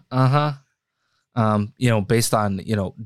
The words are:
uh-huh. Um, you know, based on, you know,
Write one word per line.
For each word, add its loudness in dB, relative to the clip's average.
uh-huh. 2
Um, 0
you 0
know, 2
based 0
on, 0
you -4
know, -4